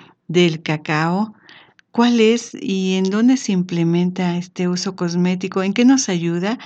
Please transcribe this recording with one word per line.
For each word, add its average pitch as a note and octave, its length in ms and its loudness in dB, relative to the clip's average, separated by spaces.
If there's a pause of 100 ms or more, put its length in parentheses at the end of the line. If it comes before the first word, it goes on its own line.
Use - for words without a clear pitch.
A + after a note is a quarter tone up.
(280)
del E3 340 2
cacao. E3 720 -2 (580)
¿Cuál A#3+ 280 2
es A3+ 340 2
y F#3+ 420 -2
en F#3+ 100 0
dónde A3+ 320 2
se A3+ 160 -4
implementa F3 840 0
este F3+ 320 -4
uso F#3 300 -4
cosmético? F3+ 680 -2
¿En G3 100 -2
qué A#3+ 120 2
nos C4 240 4
ayuda? F3 560 -2